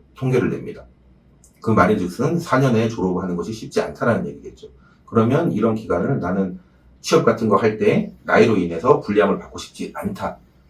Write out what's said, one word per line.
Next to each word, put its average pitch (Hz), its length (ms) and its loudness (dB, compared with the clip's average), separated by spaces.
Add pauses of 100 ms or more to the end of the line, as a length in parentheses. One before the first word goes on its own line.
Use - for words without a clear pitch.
(140)
통계를 131 360 0
냅니다. - 340 -10 (760)
그 - 100 -4
말인즉슨 104 680 2
사 - 200 -2
년에 113 300 2
졸업을 - 340 -2
하는 90 140 -4
것이 107 160 -6
쉽지 - 280 -6
않다라는 101 480 -2
얘기겠죠. - 400 -16 (380)
그러면 131 460 2
이런 107 220 0
기간을 90 460 -2
"나는 92 380 -2 (420)
취업 - 240 2
같은 113 240 2
거 101 80 4
할 107 220 2
때 - 340 2 (120)
나이로 107 340 4
인해서 87 420 2
불리함을 101 380 2
받고 - 200 -14
싶지 - 360 -10
않다." - 420 -6 (340)